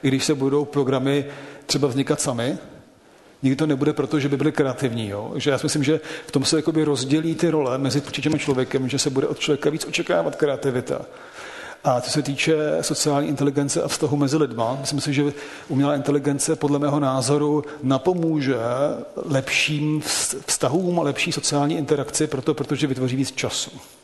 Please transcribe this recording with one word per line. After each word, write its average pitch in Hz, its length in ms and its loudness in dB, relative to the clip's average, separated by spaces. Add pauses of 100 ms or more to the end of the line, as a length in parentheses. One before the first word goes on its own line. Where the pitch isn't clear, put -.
I 143 40 2
když 135 180 2
se 156 100 4
budou 139 300 2
programy 135 600 0 (400)
třeba 143 220 2
vznikat 135 340 0
samy, 127 360 -2 (840)
nikdy 135 120 4
to 156 100 2
nebude 143 280 2
proto, 147 260 0
že 139 100 0
by 139 80 2
byli 147 140 2
kreativní, 127 580 -2
jo? 101 260 -6
Že 147 160 0
já 131 60 2
si 139 80 -2
myslím, 151 180 2
že 151 160 4 (280)
v - 40 -16
tom 131 140 2
se - 100 2
jakoby 156 280 2
rozdělí 147 520 2
ty 170 140 2
role 135 280 2
mezi 139 240 0
počítačem 147 320 -2
a 151 40 2
člověkem, 131 520 0
že 139 100 -2
se 151 100 0
bude 135 180 0
od 151 120 -4
člověka 151 300 2
víc 156 160 -4
očekávat 165 500 -2
kreativita. 135 680 -2 (840)
A 123 180 2
co - 100 -6
se 151 100 2
týče 139 340 2 (260)
sociální 147 460 0
inteligence 143 560 2
a - 40 -2
vztahu 143 300 0
mezi 143 200 2
lidma, 120 440 0
myslím 139 200 -2
si, 147 120 -2
že 143 200 2 (340)
umělá 143 280 2
inteligence 143 600 0
podle 143 240 0
mého 147 200 2
názoru 143 640 2 (200)
napomůže 147 720 2 (600)
lepším 151 840 0
vz-, - 440 -2
vztahům 170 540 0
a 156 40 0
lepší 143 280 0
sociální 147 460 0
interakci 147 500 0
proto, 143 260 -2
protože 147 340 -2
vytvoří 127 280 0
víc 131 160 0
času. - 400 -4 (320)